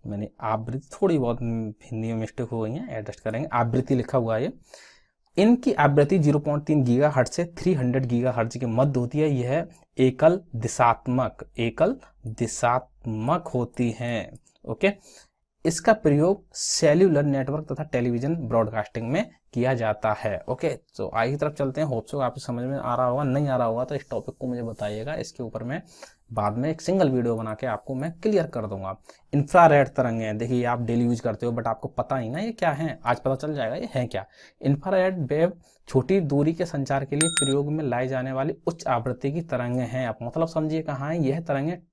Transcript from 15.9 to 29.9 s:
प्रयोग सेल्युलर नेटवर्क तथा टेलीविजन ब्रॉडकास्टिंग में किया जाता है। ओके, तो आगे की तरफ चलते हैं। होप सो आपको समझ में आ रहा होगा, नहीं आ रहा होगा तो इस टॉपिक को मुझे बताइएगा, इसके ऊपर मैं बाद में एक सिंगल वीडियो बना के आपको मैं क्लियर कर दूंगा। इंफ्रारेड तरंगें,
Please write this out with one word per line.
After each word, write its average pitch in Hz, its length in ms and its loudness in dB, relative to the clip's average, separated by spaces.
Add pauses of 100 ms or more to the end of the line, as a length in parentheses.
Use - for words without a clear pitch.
प्रयोग 156 480 2 (100)
सेल्युलर 160 680 4
नेटवर्क 139 480 -2
तथा 151 120 -6
टेलीविजन 123 540 0
ब्रॉडकास्टिंग 113 720 -2
में 190 200 -2 (240)
किया 123 200 2
जाता 110 400 0
है। 104 240 -4 (120)
ओके, 147 200 -2 (280)
तो 101 100 -4
आगे 117 240 0
की 147 60 -2
तरफ 151 160 -2
चलते 139 280 -4
हैं। 156 60 -2
होप 117 200 -4
सो 143 120 -6
आपको 127 200 -2
समझ 120 240 -6
में 139 140 -4
आ 120 180 -4
रहा 127 100 0
होगा, 127 180 0
नहीं 139 240 0
आ 131 100 0
रहा 120 100 2
होगा 117 160 -2
तो 143 120 -6
इस - 140 -8
टॉपिक 110 280 -6
को 131 100 -8
मुझे 120 160 -6
बताइएगा, 110 520 -6
इसके - 280 -10
ऊपर 113 200 -8
मैं 139 180 -6 (520)
बाद 107 240 -2
में 139 120 0
एक 160 120 -4
सिंगल 175 280 2
वीडियो 120 260 0
बना 110 200 -6
के 131 120 -6
आपको 120 280 -6
मैं 151 160 -6 (100)
क्लियर 202 260 2
कर 110 200 -6
दूंगा। 95 280 -8 (380)
इंफ्रारेड 143 560 8
तरंगें, 113 480 0